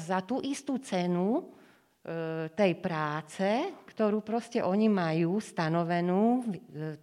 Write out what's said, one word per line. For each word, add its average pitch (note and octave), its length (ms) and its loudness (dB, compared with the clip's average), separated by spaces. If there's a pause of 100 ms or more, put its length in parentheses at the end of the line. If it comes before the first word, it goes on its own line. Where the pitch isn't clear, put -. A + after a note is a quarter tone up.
za F#3 160 -2
tú A#3+ 200 -4
istú C#4 340 -4
cenu, F#3 640 0 (600)
e, D#3+ 480 -6
tej F#3 260 4
práce, F3+ 960 -2 (200)
ktorú G#3+ 320 0
proste A3+ 400 -4
oni G#3 240 4
majú E3+ 560 2
stanovenú, F3 960 2
e, D#3 600 -8